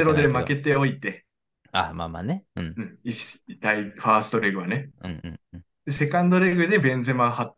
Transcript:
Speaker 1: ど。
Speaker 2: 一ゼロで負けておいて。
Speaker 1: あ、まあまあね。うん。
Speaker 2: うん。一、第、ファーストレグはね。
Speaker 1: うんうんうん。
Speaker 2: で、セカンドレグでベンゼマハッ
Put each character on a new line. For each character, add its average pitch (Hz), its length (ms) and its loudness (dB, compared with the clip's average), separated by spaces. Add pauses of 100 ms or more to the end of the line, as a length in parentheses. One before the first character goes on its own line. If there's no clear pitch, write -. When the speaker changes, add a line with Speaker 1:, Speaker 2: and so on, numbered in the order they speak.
Speaker 1:
ど。 160 60 6
Speaker 2:
一 151 40 4
ゼ 147 80 4
ロ 135 100 4
で 127 60 0
負 127 60 -2
け 143 100 -2
て 139 220 2
お 139 80 4
い - 160 -2
て。 - 240 -8 (480)
Speaker 1:
あ、 85 200 0
ま 85 120 -6
あ 82 40 -6
ま 82 120 -10
あ - 20 -8
ね。 170 220 -6 (100)
う 95 60 -6
ん。 80 160 -6
Speaker 2:
う 117 40 -6
ん。 - 220 -14
一、 - 400 -10 (160)
第、 107 240 -2
フ 101 160 -14
ァ 110 200 4
ー 110 40 0
ス 107 80 -10
ト 113 80 0
レ 101 140 0
グ 95 60 -6
は 90 80 -6
ね。 135 240 -4 (120)
Speaker 1:
う 90 60 -10
ん - 20 -8
う 82 40 -10 (120)
ん 80 120 -12 (140)
う 87 40 -14
ん。 87 80 -20 (200)
Speaker 2:
で、 156 60 -6
セ 143 160 0
カ 175 140 2
ン 180 80 4
ド 180 100 6
レ 180 160 4
グ 170 140 2
で 202 100 4
ベ 135 160 2
ン 127 80 -2
ゼ 127 100 0
マ 120 180 2
ハ 120 120 -2
ッ - 140 -8